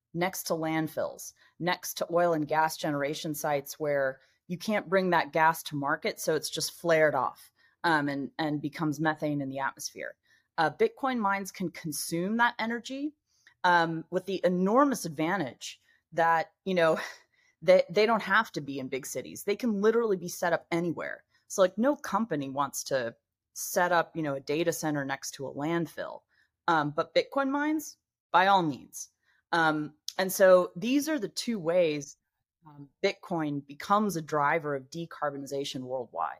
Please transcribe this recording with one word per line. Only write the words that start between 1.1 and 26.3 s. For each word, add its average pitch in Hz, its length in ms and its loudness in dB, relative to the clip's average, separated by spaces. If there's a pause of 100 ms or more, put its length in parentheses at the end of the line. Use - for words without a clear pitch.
next - 360 -4
to - 160 -4
oil 170 220 4
and 151 140 -2
gas 156 300 0
generation 147 560 -4
sites 147 460 -4
where 139 400 0 (280)
you 175 100 -6
can't 208 320 -2
bring 185 220 2
that 151 200 2
gas 160 320 4
to 147 140 -8
market, 151 420 -2
so 160 160 0
it's 151 140 -4
just - 240 -6
flared 156 420 4
off, - 360 -4 (340)
um, 147 240 2
and, 139 280 -6
and 151 240 -2
becomes 151 380 -4
methane 151 400 0
in 139 80 -4
the 135 120 -8
atmosphere. - 540 -8 (440)
Uh, 160 120 4
Bitcoin 233 500 0
mines 196 320 -2
can 175 180 -4
consume 170 680 -4
that 233 240 2
energy, 262 540 -6 (500)
um, 165 480 2
with 185 140 -2
the 196 180 -4
enormous 196 640 2
advantage 160 760 -4 (320)
that, 165 400 2 (140)
you 190 80 0
know, 160 260 4 (300)
<laughs> - 320 -20
they, 180 280 6
they 208 160 4
don't 226 180 0
have 208 280 2
to 165 80 -6
be 139 200 -8
in 131 100 -8
big 131 160 -6
cities. 101 380 -10
They 202 120 0
can 214 240 -2
literally 220 380 2
be 170 100 -10
set 175 240 -2
up - 180 -2
anywhere. 170 540 -4 (240)
So, - 140 0
like, 185 160 4
no 269 180 2
company 165 540 -4
wants 139 360 -4
to 120 300 -2 (380)
set 180 400 0
up, 165 220 2
you 165 60 -4
know, 143 140 -2
a 135 60 -8
data 160 320 0
center 147 320 -2
next 135 300 -8
to 135 120 -10
a 135 60 -10
landfill. 139 680 -4 (460)